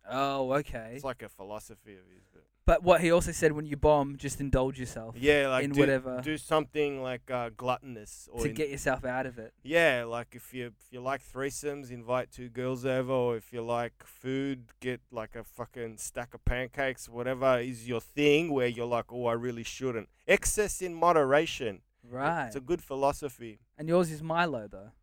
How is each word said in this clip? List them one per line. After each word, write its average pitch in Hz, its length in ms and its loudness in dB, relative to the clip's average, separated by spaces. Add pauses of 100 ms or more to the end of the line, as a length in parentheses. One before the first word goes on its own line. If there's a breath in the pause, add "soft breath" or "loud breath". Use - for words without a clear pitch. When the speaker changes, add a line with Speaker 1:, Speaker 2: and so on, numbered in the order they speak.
Speaker 1:
Oh, 135 480 -2
okay. 120 420 -4
Speaker 2:
It's 139 80 -14
like 127 180 -8
a 107 60 -16
philosophy 104 680 -16
of 92 120 -20
his. 92 240 -20
But - 100 -20 (240)
Speaker 1:
But 170 160 6
what 175 200 6
he 170 80 4
also 170 200 6
said, 160 220 2
when 151 140 -6
you 147 100 -6
bomb, 143 400 4
just 131 240 -8
indulge 131 400 2
yourself 113 380 -10
Speaker 2:
Yeah, 139 300 6
like, 131 160 2
Speaker 1:
in 143 80 -2
Speaker 2:
do, 143 80 4
Speaker 1:
whatever 131 420 4
Speaker 2:
do 151 160 -4
something, 147 640 0
like, 127 280 -8
uh, 120 200 -2
gluttonous 123 840 -6
or 120 100 -8
Speaker 1:
to 151 60 0
Speaker 2:
in - 60 -4
Speaker 1:
get 151 160 -2
yourself 135 340 -2
out 131 220 -2
of 120 120 -10
it. 110 140 -16 (100)
Speaker 2:
Yeah, 143 420 4
like, 117 300 -8
if - 200 -20
you, 120 140 -8
if - 220 -20
you 123 120 -14
like 135 200 -4
threesomes, 139 680 -8
invite 123 400 -4
two 123 180 -14
girls 127 380 -6
over, 131 260 -2
or 123 240 0
if - 160 -12
you 120 100 -8
like 117 440 -4
food, 131 760 -6
get, 123 300 -6
like, 113 260 -10
a 113 80 -12
fucking 113 540 -10
stack - 340 -10
of 113 140 -18
pancakes, 127 600 -2
whatever 123 520 2
is 120 280 -6
your 120 140 -4
thing 147 500 4
where 127 160 2
you're 120 200 -2
like, 120 260 -2
"Oh, 123 140 -4
I 117 80 2
really 117 280 -4
shouldn't." 117 460 -6 (180)
Excess 202 540 2
in 180 140 -6
moderation. 151 880 4 (200)
Speaker 1:
Right. 135 440 -2
Speaker 2:
It's 113 100 -10
a 139 60 -6
good 165 200 -2
philosophy. 135 760 -2 (160)
Speaker 1:
And 156 140 -8
yours 175 200 4
is 151 120 -10
Milo, 160 460 -2
though. 101 240 -16 (100)